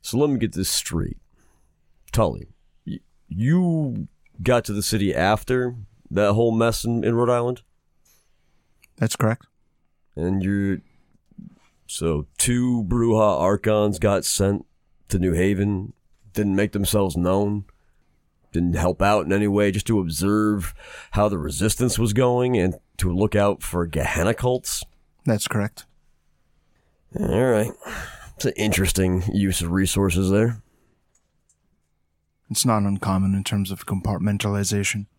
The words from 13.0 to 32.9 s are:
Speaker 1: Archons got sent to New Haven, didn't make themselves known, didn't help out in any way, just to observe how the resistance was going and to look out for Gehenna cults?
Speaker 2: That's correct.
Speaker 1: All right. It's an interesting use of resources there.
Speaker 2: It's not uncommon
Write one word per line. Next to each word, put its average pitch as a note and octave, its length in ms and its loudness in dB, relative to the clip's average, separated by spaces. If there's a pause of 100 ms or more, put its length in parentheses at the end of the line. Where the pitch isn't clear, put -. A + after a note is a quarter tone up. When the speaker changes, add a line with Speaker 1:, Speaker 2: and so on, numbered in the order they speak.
Speaker 1:
Archons G#2 580 2
got G2+ 280 2
sent G2 400 0 (420)
to G2 100 -2
New F2+ 160 2
Haven, G2 600 0 (400)
didn't G2+ 220 0
make G2+ 180 0
themselves G2 440 0
known, G2+ 480 0 (840)
didn't F2 240 0
help F2 260 0
out G2+ 240 2
in E2+ 80 -2
any G#2 140 2
way, G2+ 240 2
just G2 160 -4
to A2 120 2
observe G2 760 0 (360)
how G#2 180 2
the F#2+ 100 -2
resistance G#2 580 0
was G#2 160 0
going B2 440 2
and F2+ 180 2 (220)
to F2+ 140 0
look G2+ 240 0
out G2+ 280 2
for E2+ 240 -2
Gehenna E2 480 -2
cults? - 480 -4 (420)
Speaker 2:
That's G#2+ 220 0
correct. - 380 -4 (1300)
Speaker 1:
All G#2 260 0
right. A2+ 260 2 (640)
It's - 100 -8
an - 100 -2
interesting F#2 680 0 (100)
use G2 280 0
of E2+ 100 -4
resources F#2+ 580 0
there. A2 320 2 (1900)
Speaker 2:
It's - 160 -2
not A2 180 4
uncommon G2 500 0